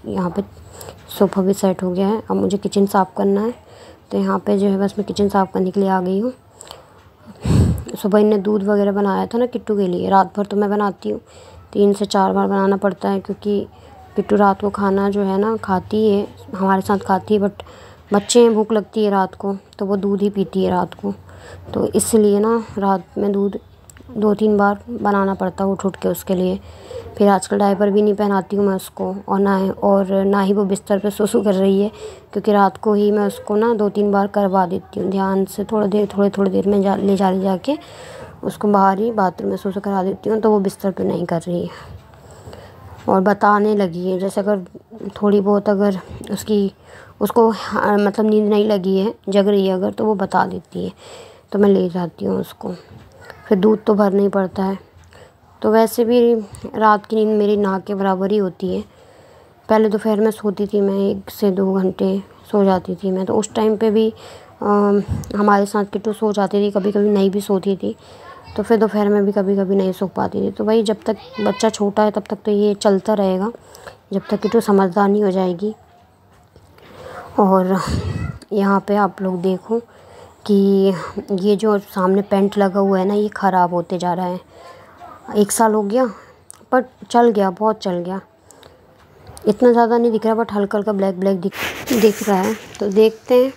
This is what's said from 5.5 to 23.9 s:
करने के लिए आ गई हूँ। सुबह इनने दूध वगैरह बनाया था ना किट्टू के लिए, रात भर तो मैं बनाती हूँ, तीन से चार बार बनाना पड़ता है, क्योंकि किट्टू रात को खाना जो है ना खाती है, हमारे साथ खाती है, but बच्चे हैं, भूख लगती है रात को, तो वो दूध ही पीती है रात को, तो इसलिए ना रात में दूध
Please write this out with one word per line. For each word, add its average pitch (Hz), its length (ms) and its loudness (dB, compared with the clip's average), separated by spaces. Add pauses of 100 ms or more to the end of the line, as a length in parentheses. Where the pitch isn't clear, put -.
करने 185 180 0
के 196 100 -2
लिए 196 80 2
आ 190 120 2
गई 190 200 -2
हूँ। 254 120 -4 (1700)
सुबह 208 160 2
इनने 214 200 4
दूध 202 240 -2
वगैरह 202 300 0
बनाया 190 340 0
था 233 120 -4
ना 247 80 2
किट्टू 214 300 -4
के 202 100 0
लिए, 180 220 -2
रात 190 280 2
भर 202 100 -2
तो 202 100 -4
मैं 208 140 0
बनाती 208 400 -2
हूँ, 220 100 -6 (520)
तीन 202 200 4
से 202 120 -2
चार 190 280 2
बार 196 140 2
बनाना 196 300 2
पड़ता 196 320 -2
है, 196 120 -2
क्योंकि 202 460 -4 (500)
किट्टू 208 200 0
रात 196 240 4
को 202 100 -2
खाना 202 400 0
जो 202 100 -2
है 190 180 0
ना 220 180 0
खाती 208 540 -2
है, 202 180 0 (260)
हमारे 190 280 2
साथ 196 160 0
खाती 196 360 0
है, 202 60 2
but 196 120 0 (600)
बच्चे 202 300 4
हैं, 233 120 6
भूख 214 180 0
लगती 214 320 -2
है 202 60 2
रात 190 240 0
को, 196 220 -6 (220)
तो 202 80 -4
वो 202 100 0
दूध 196 260 -2
ही 202 80 2
पीती 190 340 -2
है 180 60 0
रात 175 240 -2
को, 202 200 -8 (600)
तो - 120 0
इसलिए 208 540 2
ना 226 240 0 (140)
रात 196 260 0 (140)
में 202 140 -2
दूध 202 260 -2 (580)